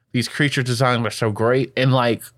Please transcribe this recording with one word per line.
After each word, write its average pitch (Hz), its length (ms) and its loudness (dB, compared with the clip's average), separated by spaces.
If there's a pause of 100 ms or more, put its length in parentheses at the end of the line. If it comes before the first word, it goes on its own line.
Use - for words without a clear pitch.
(120)
these 120 160 -2
creature 143 360 -2
designs 123 420 0
are 107 60 0
so 113 200 -2
great." 117 460 0
And, 131 160 2
like, 123 280 2 (160)